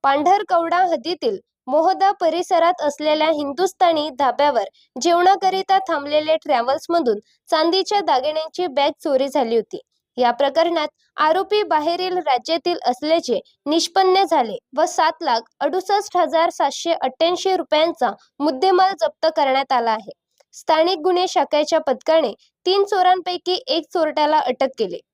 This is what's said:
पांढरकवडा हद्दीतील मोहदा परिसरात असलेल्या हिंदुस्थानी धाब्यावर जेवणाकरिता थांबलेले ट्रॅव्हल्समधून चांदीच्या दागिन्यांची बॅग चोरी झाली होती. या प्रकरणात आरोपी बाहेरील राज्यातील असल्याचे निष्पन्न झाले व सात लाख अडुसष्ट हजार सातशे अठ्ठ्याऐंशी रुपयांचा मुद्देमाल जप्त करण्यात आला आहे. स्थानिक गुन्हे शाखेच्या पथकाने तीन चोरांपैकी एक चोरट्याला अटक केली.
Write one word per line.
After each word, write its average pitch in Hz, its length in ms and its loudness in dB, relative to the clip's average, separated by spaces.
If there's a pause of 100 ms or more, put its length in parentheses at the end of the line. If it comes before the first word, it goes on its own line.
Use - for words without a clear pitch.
पांढरकवडा 339 720 0
हद्दीतील 311 600 -2 (280)
मोहदा 370 460 2
परिसरात 339 680 0
असलेल्या 302 480 0
हिंदुस्थानी 311 880 0
धाब्यावर 262 460 0 (360)
जेवणाकरिता 381 800 2
थांबलेले 302 580 -2
ट्रॅव्हल्समधून 262 800 -2 (320)
चांदीच्या 349 500 0
दागिन्यांची 311 640 -2
बॅग 277 240 0 (140)
चोरी 277 240 0
झाली 240 280 0
होती. 202 240 -4 (360)
या 254 140 2
प्रकरणात 302 580 0 (280)
आरोपी 381 460 0
बाहेरील 339 540 -2
राज्यातील 294 720 -2
असल्याचे 254 540 -2 (260)
निष्पन्न 370 640 2
झाले 240 280 -2 (180)
व 311 100 2
सात 330 260 0 (100)
लाख 240 180 0 (200)
अडुसष्ट 370 560 -2
हजार 330 340 2
सातशे 320 400 -4
अठ्ठ्याऐंशी 349 680 -2
रुपयांचा 302 580 0 (260)
मुद्देमाल 370 600 2
जप्त 320 260 -2 (100)
करण्यात 269 360 0
आला 233 180 0
आहे. 214 220 -6 (400)
स्थानिक 320 460 2
गुन्हे 359 300 0
शाखेच्या 302 520 0
पथकाने 294 540 0 (320)
तीन 392 180 2
चोरांपैकी 370 840 0
एक 320 260 -2
चोरट्याला 302 460 0
अटक 269 280 -2 (120)
केली. 202 220 -6 (140)